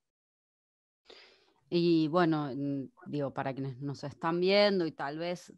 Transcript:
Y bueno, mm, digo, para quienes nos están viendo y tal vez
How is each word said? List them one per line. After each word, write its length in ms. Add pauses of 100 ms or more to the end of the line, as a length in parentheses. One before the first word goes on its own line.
(1700)
Y 400
bueno, 440
mm, 360 (180)
digo, 260
para 200
quienes 280
nos 220
están 380
viendo 440
y 60
tal 260
vez 400